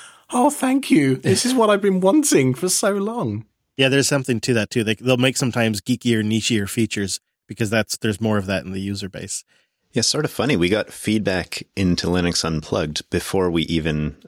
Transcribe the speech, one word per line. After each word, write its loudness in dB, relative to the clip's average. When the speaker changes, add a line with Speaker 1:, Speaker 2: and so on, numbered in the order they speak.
Speaker 1:
"Oh, 4
thank 0
you. 4
This 0
is 0
what 4
I've 2
been 2
wanting 4
for -4
so 0
long." -4
Speaker 2:
Yeah, 4
there's 4
something -2
to 0
that 0
too. 0
They, 0
they'll 0
make 2
sometimes 0
geekier, 0
nichier 0
features -4
because -4
that's, 0
there's -4
more 0
of -4
that -4
in -10
the -6
user -6
base. -12
Speaker 3:
Yeah, 0
sort 0
of -4
funny. 0
We 2
got 0
feedback -2
into 0
Linux 0
Unplugged -4
before 0
we 0
even -2